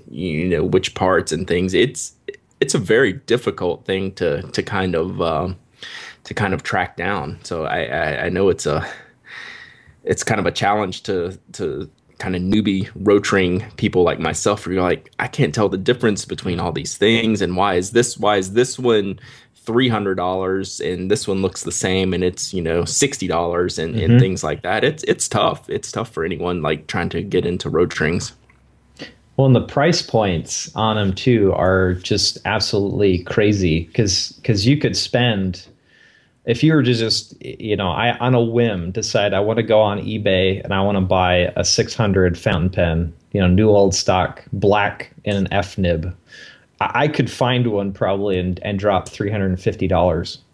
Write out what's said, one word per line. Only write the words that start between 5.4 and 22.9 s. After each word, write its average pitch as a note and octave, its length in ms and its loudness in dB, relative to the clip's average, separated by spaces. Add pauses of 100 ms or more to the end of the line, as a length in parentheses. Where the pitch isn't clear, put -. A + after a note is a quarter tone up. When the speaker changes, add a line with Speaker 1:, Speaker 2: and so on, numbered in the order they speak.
Speaker 1:
to - 80 -14
kind G2 200 -2
of D#2+ 100 -6
track F2+ 340 -4
down. F2 460 -6
So D#2+ 220 -6
I, D#2 200 -2
I, D2 400 -4
I F2 40 -2
know F#2 200 2
it's - 180 -2
a, D2+ 200 -2 (1160)
it's - 200 -2
kind G#2+ 160 0
of F#2 60 -2
a E2+ 60 2
challenge G2+ 520 -2
to, F#2 340 -4 (160)
to D2+ 360 -6 (300)
kind F#2 160 -4
of F2+ 60 -4
newbie F#2+ 480 0 (140)
Rotring G2 720 2
people F#2 280 2
like E2 160 2
myself, E2 460 -2
where F2 100 -4
you're F#2 80 0
like, - 360 -2
"I C3+ 80 -4
can't F#2+ 260 0
tell G#2 140 2
the F#2+ 100 0
difference G#2+ 460 0
between - 360 -6
all F2 120 -2
these - 240 -8
things, A2+ 460 2
and F2+ 160 -2
why G2 180 2
is F#2 160 -2
this, - 260 2
why G#2 200 2
is F#2+ 160 -2
this B2 260 0
one G#2+ 400 0 (360)
three B2 340 0
hundred G#2 260 0
dollars F#2 640 -4
and F#2 320 -4
this - 160 0
one F#2+ 140 -2
looks F#2+ 220 -4
the - 80 -8
same F#2+ 420 0
and F2+ 100 -2
it's, - 300 -4
you F#2 80 -4
know, E2 240 -2
sixty - 420 -2